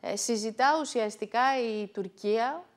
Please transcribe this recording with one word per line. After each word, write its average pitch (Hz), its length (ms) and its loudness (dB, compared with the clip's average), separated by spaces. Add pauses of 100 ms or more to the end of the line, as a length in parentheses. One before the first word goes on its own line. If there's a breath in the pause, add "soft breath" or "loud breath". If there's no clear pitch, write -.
ε, - 140 -2
συζητά 226 640 2
ουσιαστικά 220 600 -2 (180)
η 214 280 -2
Τουρκία 220 760 -2 (140)